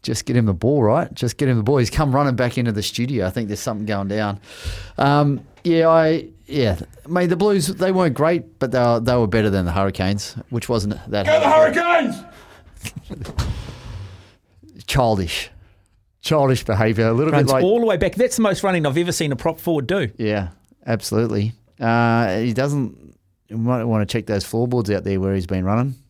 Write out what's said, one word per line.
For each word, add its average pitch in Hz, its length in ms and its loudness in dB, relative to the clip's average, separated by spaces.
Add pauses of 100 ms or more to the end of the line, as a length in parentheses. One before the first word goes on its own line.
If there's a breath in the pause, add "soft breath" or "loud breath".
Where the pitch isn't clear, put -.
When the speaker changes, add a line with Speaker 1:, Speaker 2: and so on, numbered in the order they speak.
Speaker 1:
just - 240 -6
get 120 100 0
him 120 80 4
the 104 80 2
ball, 123 300 2
right? 117 320 2
Just - 240 -4
get 139 100 0
him 123 80 2
the 110 60 0
ball. 135 160 2
He's 117 100 2
come 143 260 0
running 139 220 2
back 123 220 -2
into 120 140 0
the 104 100 -2
studio. 117 440 -2
I 95 40 0
think 110 180 -6
there's 104 120 -6
something 107 260 -6
going 98 220 -4
down. 104 300 -2 (600 loud breath)
Um, 143 420 2 (240)
yeah, 165 240 4
I, 165 400 4 (180)
yeah, 120 320 0 (300)
mate, 180 180 2
the 175 100 2
Blues, 196 320 2
they 185 240 0
weren't 175 220 2
great, 160 440 0
but 127 140 -2
they 127 60 2
were, 120 220 4
they 123 160 2
were 117 100 4
better 107 220 2
than 95 160 2
the 85 80 0
Hurricanes, 98 640 -2 (140)
which 117 180 -6
wasn't 107 300 -2 (120)
that 101 140 -2
Speaker 2:
Go 311 160 2
the - 80 0
Speaker 1:
hard. 311 260 4
Speaker 2:
Hurricanes! 330 480 0 (2750 loud breath)
Speaker 1:
<laughs> - 0 -
Childish. 110 640 -2 (720)
Childish 139 440 2
behaviour, 110 440 2
a 117 60 2
little 151 180 0
Speaker 3:
Runs 139 140 4
Speaker 1:
bit 135 60 2
like 135 120 4
Speaker 3:
all 220 160 4
the 226 60 2
way 202 100 2
back. 185 180 0
That's 247 220 0
the 226 60 0
most 196 200 2
running 180 220 0
I've 143 140 0
ever 175 140 -2
seen 147 200 -2
a 123 40 -2
prop 160 220 -4
forward 151 280 -2
do. 170 320 -2
Speaker 1:
Yeah, 104 300 -2 (380)
absolutely. 110 680 -2 (260)
Uh, 117 640 2
he 120 120 0
doesn't, 127 640 -4 (320)
you 107 80 -12
might 117 280 -2
wanna 110 200 2
check 107 220 -4
those 101 180 -2
floorboards 120 460 -2
out 92 140 -2
there 98 140 -2
where 95 160 0
he's 92 120 -2
been 92 180 -2
running. 120 300 0 (160)